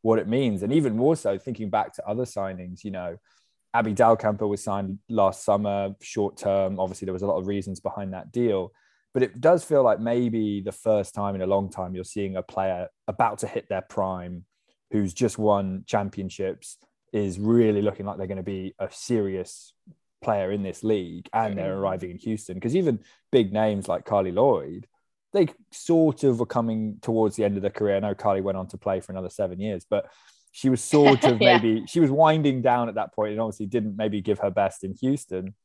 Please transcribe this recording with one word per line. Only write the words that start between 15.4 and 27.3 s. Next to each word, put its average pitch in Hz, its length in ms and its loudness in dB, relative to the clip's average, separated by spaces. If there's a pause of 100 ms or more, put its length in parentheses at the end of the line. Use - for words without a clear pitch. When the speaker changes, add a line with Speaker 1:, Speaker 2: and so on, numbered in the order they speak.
Speaker 1:
championships, 98 920 -6 (360)
is 98 260 -2
really 107 440 4
looking 101 240 -2
like 101 120 -8
they're 95 80 -6
gonna 95 160 -8
be 95 360 -8
a 95 120 -6
serious 98 840 -4 (480)
player 98 280 -2
in 101 120 -2
this 92 200 -8
league, 90 500 -2
and 107 240 0
they're 95 160 -4
Speaker 2:
Mm-hmm. 98 100 -4
Speaker 1:
arriving 92 280 -4
in 87 80 -14
Houston. 104 420 -8
'Cause 120 160 -2
even 151 240 2 (300)
big 110 220 4
names 104 360 0
like 87 180 -2
Carli 95 280 0
Lloyd, 92 520 0 (460)
they 190 160 4 (220)
sort 160 540 2
of 123 160 4
were 117 60 0
coming 110 540 -2
towards 110 360 0